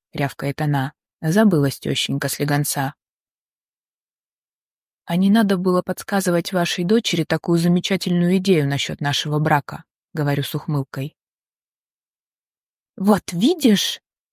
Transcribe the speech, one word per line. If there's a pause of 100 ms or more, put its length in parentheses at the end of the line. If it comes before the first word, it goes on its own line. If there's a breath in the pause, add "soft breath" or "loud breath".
(120)
рявкает
она. (280)
Забылась
тёщенька
слегонца. (2000)
«А
не
надо
было
подсказывать
вашей
дочери
такую
замечательную
идею
насчёт
нашего
брака», (280)
говорю
с
ухмылкой. (1800)
«Вот
видишь», (320)